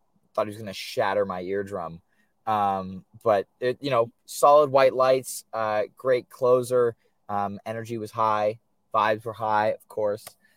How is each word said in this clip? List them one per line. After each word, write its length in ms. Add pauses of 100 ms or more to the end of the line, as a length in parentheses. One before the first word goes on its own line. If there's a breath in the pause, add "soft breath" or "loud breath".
(340)
thought 140
he 20
was 80
gonna 160
shatter 520
my 160
eardrum. 600 (460)
Um, 580 (180)
but 220 (160)
it, 200
you 100
know, 200 (140)
solid 460
White 240
Lights, 580
uh, 300 (120)
great 360
closer. 640 (340)
Um, 360
energy 320
was 140
high, 480 (340)
vibes 300
were 80
high, 420
of 140
course. 380 (320)